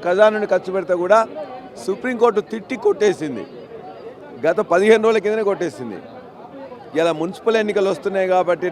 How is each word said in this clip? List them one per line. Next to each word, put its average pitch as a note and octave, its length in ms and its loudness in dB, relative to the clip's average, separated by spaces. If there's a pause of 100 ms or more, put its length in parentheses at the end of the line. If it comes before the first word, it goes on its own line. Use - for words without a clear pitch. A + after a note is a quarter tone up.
ఖజానా G#3 300 6
నుండి G#3 180 -2
ఖర్చు F#3 220 -2
పెడితే F3+ 260 0
కూడా G3 160 6 (680)
సుప్రీంకోర్టు A#3+ 680 0
తిట్టి A3+ 340 -8
కొట్టేసింది. D3+ 580 0 (1000)
గత F3 120 2 (140)
పదిహేను A3 360 6
రోజుల A3 180 2
కిందనే A3 240 0
కొట్టేసింది. C3 500 -4 (1000)
ఇలా E3 180 0
మున్సిపల్ G#3 440 0
ఎన్నికలు G3+ 300 0
వస్తున్నాయి F#3+ 420 -2
కాబట్టి F3 360 2